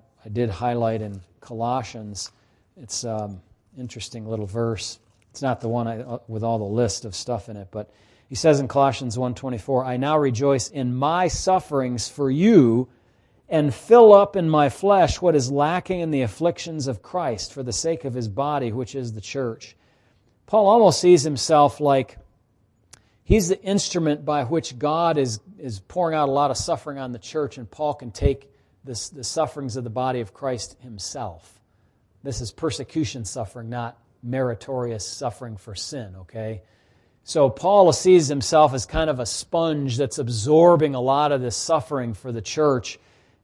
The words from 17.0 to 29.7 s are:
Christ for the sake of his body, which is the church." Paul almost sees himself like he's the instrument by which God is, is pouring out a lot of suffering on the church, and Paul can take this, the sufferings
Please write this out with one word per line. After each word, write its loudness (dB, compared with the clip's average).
Christ -6
for -12
the -8
sake -4
of -6
his -6
body, -4
which -8
is -8
the -12
church." -8
Paul 2
almost 6
sees 6
himself 2
like 0
he's 2
the -2
instrument -2
by -2
which -6
God 0
is, -2
is -12
pouring -4
out 0
a -2
lot 0
of -4
suffering -6
on -10
the -12
church, -8
and -16
Paul -4
can -14
take -2
this, -12
the -16
sufferings -6